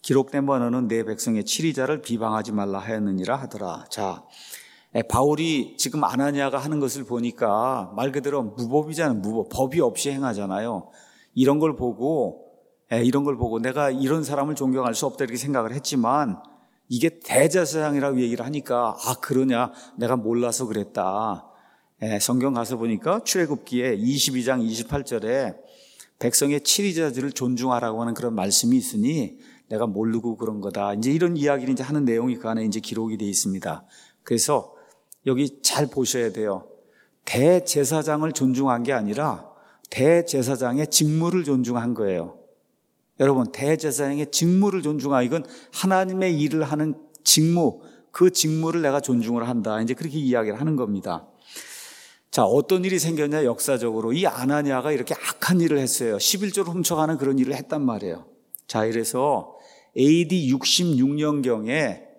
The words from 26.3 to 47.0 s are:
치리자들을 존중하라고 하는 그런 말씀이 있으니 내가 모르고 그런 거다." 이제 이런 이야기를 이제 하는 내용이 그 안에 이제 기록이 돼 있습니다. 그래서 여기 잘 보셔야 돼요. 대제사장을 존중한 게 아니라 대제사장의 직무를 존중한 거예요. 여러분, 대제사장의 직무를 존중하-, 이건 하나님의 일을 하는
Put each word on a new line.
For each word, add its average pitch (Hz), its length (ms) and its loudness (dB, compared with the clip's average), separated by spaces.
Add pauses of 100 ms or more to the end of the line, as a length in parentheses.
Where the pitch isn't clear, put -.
치리자들을 156 680 0
존중하라고 120 680 -2
하는 117 140 -2
그런 117 200 -4
말씀이 101 400 2
있으니 123 600 0 (320)
내가 110 180 -2
모르고 110 520 -2
그런 107 240 -6
거다." 101 320 -4
이제 117 180 0
이런 170 240 2
이야기를 139 380 0
이제 127 80 -4
하는 143 240 0
내용이 117 300 0
그 113 120 -8
안에 113 160 -2
이제 107 160 -2
기록이 110 380 -6
돼 104 80 -4
있습니다. 95 580 -4 (380)
그래서 120 500 0 (540)
여기 131 340 0
잘 - 280 0
보셔야 120 420 -2
돼요. 101 380 -4 (560)
대제사장을 151 1080 2
존중한 131 540 2
게 135 80 0
아니라 110 580 -2 (400)
대제사장의 139 960 2
직무를 165 560 2
존중한 123 500 0
거예요. 95 440 -2 (800)
여러분, 131 320 4
대제사장의 143 800 -2
직무를 190 520 4
존중하-, 139 400 0
이건 156 220 0 (280)
하나님의 185 680 2
일을 151 220 0
하는 151 320 0 (300)